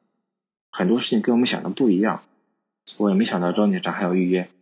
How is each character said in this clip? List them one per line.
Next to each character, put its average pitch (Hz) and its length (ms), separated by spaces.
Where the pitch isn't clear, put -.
很 - 160
多 120 140
事 - 80
情 110 120
跟 120 140
我 - 20
们 123 80
想 - 160
的 85 80
不 117 200
一 92 100
样。 104 240
我 104 100
也 95 60
没 110 100
想 90 160
到 90 100
招 104 160
警 92 140
察 87 100
还 95 120
要 90 120
预 90 140
约， 90 180